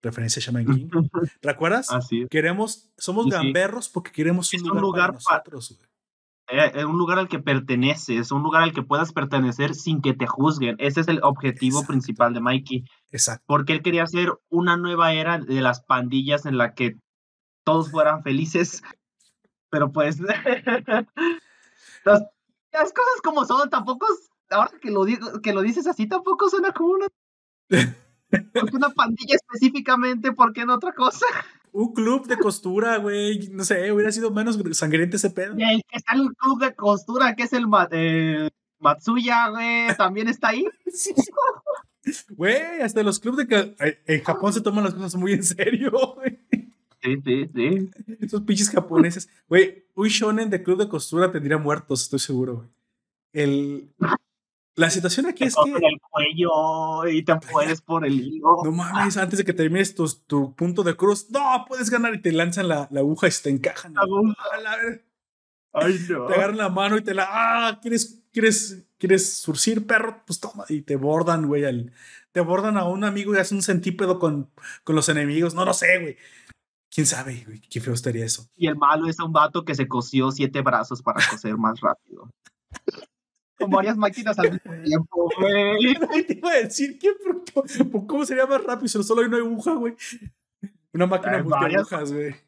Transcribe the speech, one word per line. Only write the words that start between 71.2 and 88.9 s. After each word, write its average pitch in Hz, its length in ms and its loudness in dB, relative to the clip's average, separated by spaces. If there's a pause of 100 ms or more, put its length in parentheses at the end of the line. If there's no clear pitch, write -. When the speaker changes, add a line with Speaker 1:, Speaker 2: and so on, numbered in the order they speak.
Speaker 1:
güey, 143 180 0
al, 123 260 -4 (400)
te 180 80 0
bordan 196 380 2
a 180 80 0
un 190 180 -2
amigo 202 320 -2
y - 40 4
hacen 190 180 0
un 185 60 0
centípedo 180 540 0
con, 151 320 -2 (360)
con 160 100 0
los 156 140 2
enemigos, 151 460 0
no 185 100 0
lo 185 80 2
sé, 180 260 4
güey. 156 180 -8 (720)
¿Quién 151 160 0
sabe, 131 400 -4
güey? 107 140 -18
Qué - 220 -10
feo 123 120 -4
estaría 113 320 -2
eso. - 300 -6
Speaker 2:
Y 170 120 0
el 151 100 -2
malo 151 300 2
es 160 120 -6
un 165 140 -4
vato 156 320 2
que 147 100 -4
se 131 140 -2
cosió 131 420 0
siete 135 300 -2
brazos 123 420 -2
para 110 160 -2 (100)
coser 110 280 -6
más 110 240 -2
rápido. - 500 -6 (1300)
Con 190 120 -2
varias 202 260 2
máquinas 208 420 -2
al 175 140 4
mismo 180 200 -10
Speaker 1:
<laughs> 165 120 -14
Speaker 2:
tiempo, 160 520 0
güey. 214 880 2
Speaker 1:
Te - 80 -4
iba 349 160 -2
a 330 60 2
decir, 262 420 0
¿qué? 392 120 2 (440)
¿Por 277 140 0
qué? - 160 -2
¿Por 208 240 -2
cómo 285 180 -2
sería 262 220 2
más 269 160 2
rápido 240 240 -4
si 208 160 -2